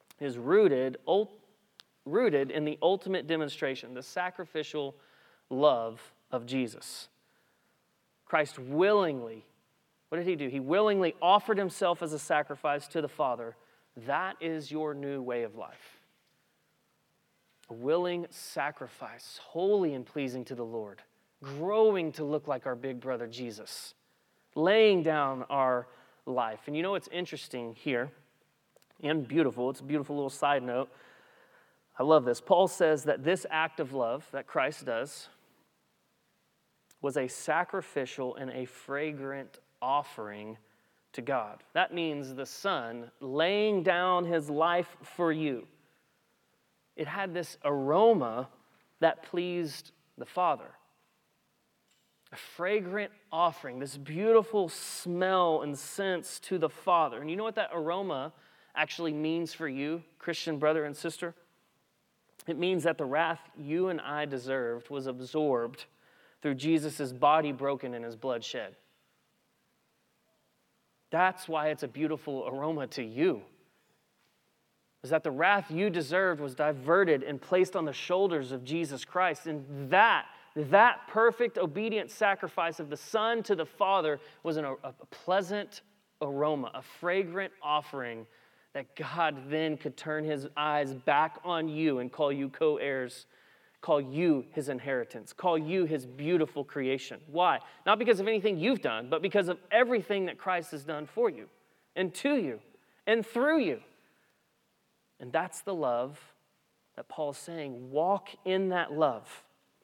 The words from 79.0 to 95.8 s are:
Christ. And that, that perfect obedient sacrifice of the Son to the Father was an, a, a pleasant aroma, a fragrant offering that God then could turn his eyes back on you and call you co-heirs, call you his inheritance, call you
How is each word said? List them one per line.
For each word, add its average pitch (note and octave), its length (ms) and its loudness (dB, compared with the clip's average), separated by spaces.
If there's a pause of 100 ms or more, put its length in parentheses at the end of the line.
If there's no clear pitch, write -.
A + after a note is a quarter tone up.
Christ. F3+ 420 0
And D3+ 180 -6 (260)
that, F#3+ 360 6 (300)
that D#3+ 520 6
perfect A3+ 480 4
obedient G3 540 -2
sacrifice F3+ 720 0
of D3 100 -8
the D3+ 60 -6
Son A3+ 480 0
to G#3 100 2
the D#3+ 120 -2
Father F3+ 520 2 (240)
was D#3+ 140 -2
an, D3+ 80 -2
a, C3+ 180 -4
a - 280 -14
pleasant G3 720 -2 (380)
aroma, C#3+ 540 -2
a B2+ 80 -10
fragrant F3+ 720 -4 (100)
offering C3+ 640 -4 (460)
that C#3 240 -12
God D#3 400 -2 (120)
then D#3 280 0
could C3 200 -8
turn D#3 280 -4
his D3 320 -4
eyes D3 360 0
back C#3+ 520 2
on E3 240 0
you D3+ 320 2
and B2+ 100 -6
call C#3+ 220 0
you C#3 160 -2
co-heirs, C#3 800 -2 (540)
call D3 200 4
you C#3 500 2
his C#3+ 180 -4
inheritance, B2 640 -4
call E3+ 240 2
you E3 280 2